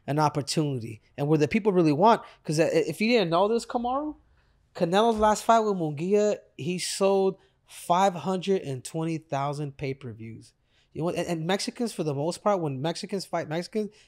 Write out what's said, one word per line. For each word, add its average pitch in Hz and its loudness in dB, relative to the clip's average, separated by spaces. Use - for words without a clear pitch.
an 139 -2
opportunity, 139 -2
and 143 -2
where 156 4
the 147 4
people 220 2
really 170 4
want, 185 6
'cause 156 -2
i-, 165 6
if 151 0
you 214 0
didn't 196 2
know 180 4
this, 226 0
Kamaru, 262 -4
Canelo's 208 2
last 214 2
fight 226 6
with 208 0
Munguia, 180 0
he 170 -4
sold 196 2
five 185 2
hundred 185 -2
and 131 -6
twenty 160 -4
thousand 143 -6
pay-per-views. 113 -10
You 147 -8
know, 175 -2
and, - -4
and 165 -2
Mexicans, 214 -2
for 180 -6
the 151 -2
most 147 -4
part, 202 2
when 139 -4
Mexicans 175 -6
fight 165 -6
Mexicans, 180 -4